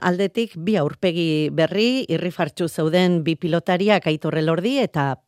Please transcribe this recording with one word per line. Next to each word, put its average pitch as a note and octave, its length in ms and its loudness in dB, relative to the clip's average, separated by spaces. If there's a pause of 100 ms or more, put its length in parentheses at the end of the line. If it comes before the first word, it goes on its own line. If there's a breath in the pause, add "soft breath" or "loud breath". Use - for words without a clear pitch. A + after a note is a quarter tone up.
aldetik F#3+ 540 -2
bi F#3 200 -2
aurpegi D#3 760 0
berri, G3+ 560 0
irrifartsu E3 600 -2
zeuden E3+ 560 2
bi D#3+ 120 0
pilotariak, F3+ 720 0
Aitor D#3 300 -2
Elordi E3+ 460 0
eta C#3 320 -2 (140)